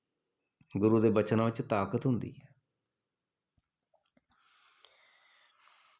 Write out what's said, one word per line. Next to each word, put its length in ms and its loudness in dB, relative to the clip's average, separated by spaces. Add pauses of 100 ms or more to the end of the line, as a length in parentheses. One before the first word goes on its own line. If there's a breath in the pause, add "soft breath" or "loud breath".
(760)
ਗੁਰੂ 240 4
ਦੇ 80 4
ਬਚਨਾਂ 360 2
ਵਿੱਚ 160 -2
ਤਾਕਤ 440 -4
ਹੁੰਦੀ 340 -4
ਹੈ। 80 -20 (3500 soft breath)